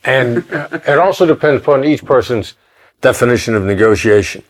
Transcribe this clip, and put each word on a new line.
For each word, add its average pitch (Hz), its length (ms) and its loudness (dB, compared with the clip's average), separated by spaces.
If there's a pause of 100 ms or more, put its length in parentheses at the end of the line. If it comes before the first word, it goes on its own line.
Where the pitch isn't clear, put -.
And 123 420 -2
<laughs> 156 460 -10
it 143 60 2
also 185 280 2
depends 147 360 0
upon 139 220 0
each 147 200 -2
person's 120 500 -2 (460)
definition 120 560 0
of 98 80 0
negotiation. 104 840 2